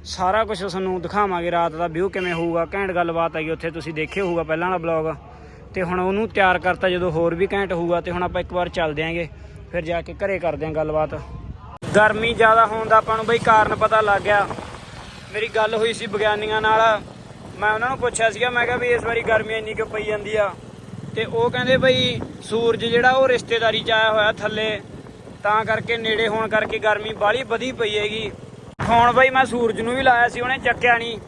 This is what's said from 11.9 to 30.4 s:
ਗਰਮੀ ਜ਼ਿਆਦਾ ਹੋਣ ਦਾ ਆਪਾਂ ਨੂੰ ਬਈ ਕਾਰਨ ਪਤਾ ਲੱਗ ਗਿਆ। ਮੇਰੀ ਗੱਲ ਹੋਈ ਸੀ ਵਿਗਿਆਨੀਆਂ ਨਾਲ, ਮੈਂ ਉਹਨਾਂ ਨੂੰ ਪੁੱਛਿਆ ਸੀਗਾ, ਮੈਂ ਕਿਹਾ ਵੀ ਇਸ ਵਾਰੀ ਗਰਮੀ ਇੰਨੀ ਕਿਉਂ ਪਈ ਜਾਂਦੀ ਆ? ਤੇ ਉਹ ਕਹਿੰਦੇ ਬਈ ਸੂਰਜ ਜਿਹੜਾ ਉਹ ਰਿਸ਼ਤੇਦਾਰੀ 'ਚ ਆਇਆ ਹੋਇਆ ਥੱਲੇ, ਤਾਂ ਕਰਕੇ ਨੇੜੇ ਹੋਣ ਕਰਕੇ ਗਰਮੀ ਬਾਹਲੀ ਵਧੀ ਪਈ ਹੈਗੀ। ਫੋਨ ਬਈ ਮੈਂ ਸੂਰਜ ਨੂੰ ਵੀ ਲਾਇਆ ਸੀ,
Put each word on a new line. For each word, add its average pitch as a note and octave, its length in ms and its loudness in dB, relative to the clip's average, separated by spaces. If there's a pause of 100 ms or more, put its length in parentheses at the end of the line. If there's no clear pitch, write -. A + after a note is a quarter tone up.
ਗਰਮੀ G#3+ 380 4
ਜ਼ਿਆਦਾ A3+ 320 6
ਹੋਣ A3 220 -4
ਦਾ A3 100 6
ਆਪਾਂ A3 200 2
ਨੂੰ A3 80 -4
ਬਈ A#3 120 2
ਕਾਰਨ A3 380 4
ਪਤਾ A3 260 2
ਲੱਗ G3+ 200 2
ਗਿਆ। G3+ 260 2 (840)
ਮੇਰੀ G#3+ 140 -4
ਗੱਲ A3 280 0
ਹੋਈ A3+ 180 2
ਸੀ A3+ 120 -6
ਵਿਗਿਆਨੀਆਂ G#3+ 560 0
ਨਾਲ, A3 400 4 (580)
ਮੈਂ G#3+ 140 2
ਉਹਨਾਂ A3+ 160 0
ਨੂੰ C4 80 -2
ਪੁੱਛਿਆ A3+ 320 2
ਸੀਗਾ, A#3+ 200 0
ਮੈਂ A#3+ 160 2
ਕਿਹਾ B3 120 0
ਵੀ B3 100 -2
ਇਸ A#3 160 2
ਵਾਰੀ A3+ 180 0
ਗਰਮੀ A3 320 2
ਇੰਨੀ A3 200 -4
ਕਿਉਂ G#3+ 140 -4
ਪਈ G#3+ 160 -6
ਜਾਂਦੀ G#3 320 -4
ਆ? G3+ 180 2 (640)
ਤੇ A3 100 -2
ਉਹ A#3 240 0
ਕਹਿੰਦੇ B3 280 2
ਬਈ B3+ 420 2 (220)
ਸੂਰਜ A3+ 440 0
ਜਿਹੜਾ A#3+ 260 4
ਉਹ C4 160 4
ਰਿਸ਼ਤੇਦਾਰੀ A3+ 520 0
'ਚ A3+ 120 -2
ਆਇਆ A3 200 4
ਹੋਇਆ G#3+ 200 2
ਥੱਲੇ, G#3+ 500 -4 (640)
ਤਾਂ G#3+ 220 2
ਕਰਕੇ A3 320 -2
ਨੇੜੇ A3 300 0
ਹੋਣ A3 200 -2
ਕਰਕੇ G#3+ 320 0
ਗਰਮੀ G#3+ 340 0
ਬਾਹਲੀ G#3 300 0
ਵਧੀ A3+ 280 -4
ਪਈ G#3 260 -2
ਹੈਗੀ। G#3 340 -4 (520)
ਫੋਨ A#3 280 6
ਬਈ C4 180 6
ਮੈਂ C4 160 4
ਸੂਰਜ A3+ 360 0
ਨੂੰ A#3+ 140 -2
ਵੀ C4+ 80 0
ਲਾਇਆ A#3+ 240 6
ਸੀ, A#3 140 -4